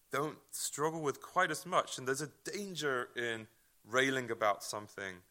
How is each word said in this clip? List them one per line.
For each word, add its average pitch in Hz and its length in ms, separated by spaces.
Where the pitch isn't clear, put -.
don't 139 280
struggle 156 500
with 143 220
quite 180 280
as 151 140
much, 175 340
and 131 80
there's 135 140
a 147 100
danger 151 720
in 117 300
railing 131 420
about 104 320
something 101 540